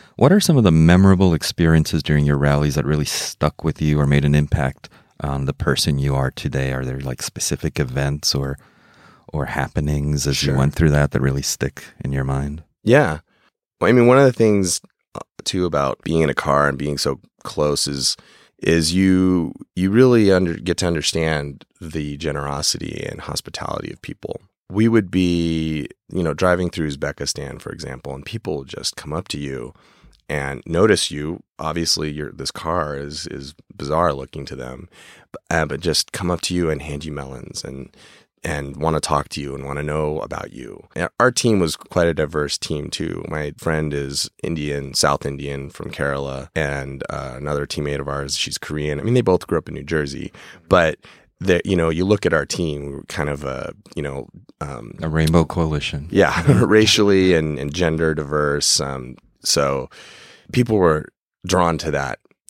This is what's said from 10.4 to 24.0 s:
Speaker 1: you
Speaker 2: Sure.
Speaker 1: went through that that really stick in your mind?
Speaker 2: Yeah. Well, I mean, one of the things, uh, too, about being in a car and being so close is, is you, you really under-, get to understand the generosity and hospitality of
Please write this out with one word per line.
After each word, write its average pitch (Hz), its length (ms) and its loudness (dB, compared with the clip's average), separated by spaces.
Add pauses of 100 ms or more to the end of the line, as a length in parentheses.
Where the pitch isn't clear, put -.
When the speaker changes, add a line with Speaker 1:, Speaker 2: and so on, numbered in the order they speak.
Speaker 1:
you 71 80 0
Speaker 2:
Sure. 67 80 2
Speaker 1:
went 69 160 2
through 80 160 6
that 73 220 4
that - 100 0
really 67 220 0
stick - 400 -6 (200)
in 69 80 -4
your 67 120 -2
mind? 71 400 -4 (200)
Speaker 2:
Yeah. 104 360 4 (600)
Well, 87 100 4
I - 40 6
mean, 120 140 6
one 127 100 8
of 139 80 8
the 127 80 4
things, 101 480 2 (320)
uh, - 60 -10 (240)
too, 92 220 -2
about 71 380 0
being 82 180 2
in 76 100 4
a - 40 -6
car 71 320 2
and 69 100 0
being 71 200 -4
so 69 220 -2 (240)
close 73 440 -2
is, 69 300 -2 (440)
is 82 320 2
you, 92 600 4 (220)
you 92 140 0
really 113 440 6
under-, 90 240 2
get 85 200 -2
to - 100 -2
understand 78 760 -2 (180)
the 76 360 -8
generosity 71 920 -4
and - 120 -12
hospitality - 720 -8
of - 80 -20